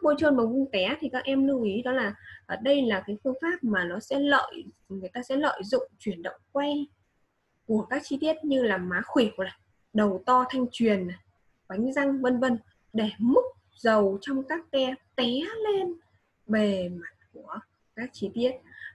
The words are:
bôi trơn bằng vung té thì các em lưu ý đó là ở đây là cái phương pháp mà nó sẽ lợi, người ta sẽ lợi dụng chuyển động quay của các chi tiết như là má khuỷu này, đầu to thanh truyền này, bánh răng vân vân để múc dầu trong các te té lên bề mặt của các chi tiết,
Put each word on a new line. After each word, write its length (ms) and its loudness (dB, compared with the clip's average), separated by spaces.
bôi 160 6
trơn 180 4
bằng 160 2
vung 200 0
té 280 0
thì 80 -4
các 160 -4
em 220 2
lưu 160 0
ý 200 -2
đó 100 -2
là 220 -2
ở 100 -6
đây 260 2
là 240 0
cái 180 -6
phương 180 -2
pháp 220 -2
mà 200 0
nó 160 -4
sẽ 180 -4
lợi, 460 0
người 200 -10
ta 140 -8
sẽ 140 -4
lợi 280 0
dụng 180 0
chuyển 240 -6
động 180 -10
quay 340 -2
của 160 2
các 220 -4
chi 160 -6
tiết 220 2
như 200 2
là 160 2
má 280 -2
khuỷu 320 2
này, 200 -6
đầu 340 2
to 220 6
thanh 240 0
truyền 340 2
này, 120 -10
bánh 240 -2
răng 300 0
vân 180 2
vân 180 2
để 260 0
múc 260 4
dầu 460 4
trong 240 -4
các 260 -6
te 240 0
té 160 0
lên 300 0
bề 420 0
mặt 260 -10
của 260 -14
các 160 -8
chi 220 -4
tiết, 180 2